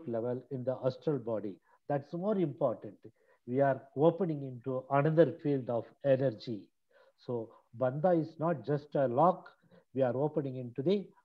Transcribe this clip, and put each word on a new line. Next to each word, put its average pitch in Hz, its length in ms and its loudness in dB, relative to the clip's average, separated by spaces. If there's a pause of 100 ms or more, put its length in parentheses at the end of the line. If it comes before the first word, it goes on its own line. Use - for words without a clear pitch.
level 120 460 -4
in 127 140 -6
the 127 200 -2
astral 139 340 -2
body. 104 360 -6 (320)
That's 143 260 -4
more 196 240 -2
important. 131 580 -2 (520)
We 127 140 0
are 135 200 2 (140)
opening 160 480 2
into 127 480 -6
another 147 400 6 (120)
field 135 260 0
of 117 160 0 (200)
energy. 127 560 0 (560)
So 120 320 -6 (300)
bandha 151 400 2
is 151 200 -4
not 147 260 -2
just 147 300 -2
a 139 120 2
lock, 156 420 2 (440)
we 131 80 0
are 120 140 2
opening 139 420 -2
into 123 240 -8
the 185 240 0 (200)